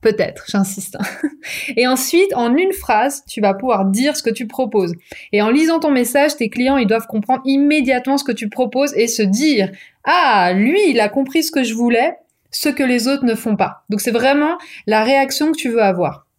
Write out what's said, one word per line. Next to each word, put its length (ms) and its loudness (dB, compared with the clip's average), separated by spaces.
peut-être, 480 -2
j'insiste. 480 -4
<laughs> 400 -10
Et 100 2
ensuite, 480 0
en 220 0
une 160 2
phrase, 560 -2
tu 120 -10
vas 140 2
pouvoir 300 0
dire 320 0
ce 80 -8
que 60 0
tu 160 -6
proposes. 480 -2
Et 100 2
en 80 2
lisant 280 2
ton 140 0
message, 440 2
tes 120 -2
clients, 300 0
ils 80 2
doivent 220 0
comprendre 360 -2
immédiatement 720 2
ce 80 -2
que 80 -2
tu 160 -6
proposes 480 -2
et 120 2
se 140 -2
dire, « 480 2
Ah, 500 2
lui, 340 2
il 120 2
a 80 2
compris 360 -2
ce 80 -6
que 100 0
je 120 -2
voulais, 400 2
ce 200 -2
que 120 -2
les 260 0
autres 160 -2
ne 100 2
font 220 -2
pas. » 340 -4
Donc, 100 -2
c'est 100 -2
vraiment 460 2
la 180 2
réaction 480 0
que 40 -2
tu 120 -6
veux 140 2
avoir. 420 0